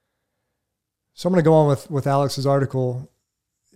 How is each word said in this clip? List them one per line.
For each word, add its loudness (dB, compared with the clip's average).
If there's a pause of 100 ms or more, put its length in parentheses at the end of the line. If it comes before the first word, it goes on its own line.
(1120)
So -6
I'm 0
gonna 4
go 4
on 4
with, -2
with -4
Alex's -2
article. -2 (680)